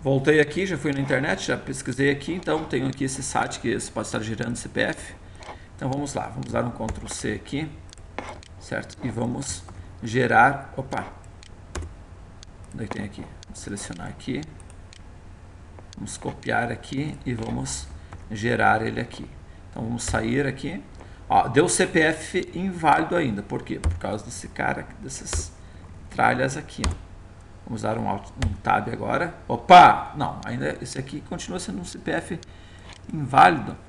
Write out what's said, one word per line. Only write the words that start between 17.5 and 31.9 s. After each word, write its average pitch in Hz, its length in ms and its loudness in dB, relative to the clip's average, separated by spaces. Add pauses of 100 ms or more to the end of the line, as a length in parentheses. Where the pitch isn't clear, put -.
gerar 107 500 4
ele 117 200 -2
aqui. - 280 -8 (400)
Então - 140 -8
vamos 120 200 -4
sair 120 440 2
aqui, 135 340 -6 (460)
ó, 98 220 4
deu 139 180 8
C - 180 4
P 190 140 4
F 160 560 2
inválido 170 600 4
ainda, 107 260 2
por - 200 -6
quê? - 160 -4
Por 85 160 2
causa 101 280 -4
desse - 240 -10
cara, - 400 0 (140)
dessas - 500 -6 (580)
tralhas 127 460 4
aqui, - 320 -8
ó. - 220 -4 (560)
Vamos 107 180 -6
dar 110 160 0
um 107 100 0
alt, 98 180 -4 (160)
um - 100 2 (100)
tab 104 260 2
agora. 117 460 -2 (120)
Opa! 143 680 12
Não, 101 260 -4
ainda 127 380 -4
esse 135 160 -8
aqui 139 240 -6
continua 175 380 -6
sendo 185 200 -6
um 175 60 -8
C - 140 -10